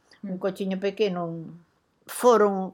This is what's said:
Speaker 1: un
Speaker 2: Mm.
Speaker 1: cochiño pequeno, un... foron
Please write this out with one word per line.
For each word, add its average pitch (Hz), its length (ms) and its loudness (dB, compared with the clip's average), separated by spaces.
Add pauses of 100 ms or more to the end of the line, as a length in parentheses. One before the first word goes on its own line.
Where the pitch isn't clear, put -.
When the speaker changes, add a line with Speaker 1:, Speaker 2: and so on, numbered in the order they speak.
(220)
Speaker 1:
un 185 160 -8
Speaker 2:
Mm. 185 60 -16
Speaker 1:
cochiño 190 340 -4
pequeno, 190 480 -2
un... 165 320 -10 (480)
foron 202 680 4